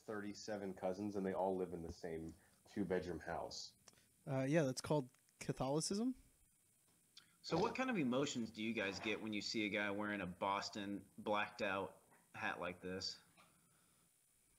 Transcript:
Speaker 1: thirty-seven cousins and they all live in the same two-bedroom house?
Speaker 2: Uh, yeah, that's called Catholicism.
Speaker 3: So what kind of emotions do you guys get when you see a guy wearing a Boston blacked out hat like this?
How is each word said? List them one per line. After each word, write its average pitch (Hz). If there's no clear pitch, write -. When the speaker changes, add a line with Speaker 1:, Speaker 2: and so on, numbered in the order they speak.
Speaker 1:
thirty-seven 101
cousins 98
and 95
they 95
all 95
live 87
in 85
the 82
same 82
two-bedroom 87
house? 76
Speaker 2:
Uh, 135
yeah, 156
that's 131
called 147
Catholicism. 180
Speaker 3:
So -
what 226
kind 262
of 233
emotions 127
do 110
you 113
guys 98
get 107
when 110
you 104
see 107
a 101
guy 104
wearing 104
a 90
Boston 98
blacked 104
out 98
hat 107
like 90
this? 95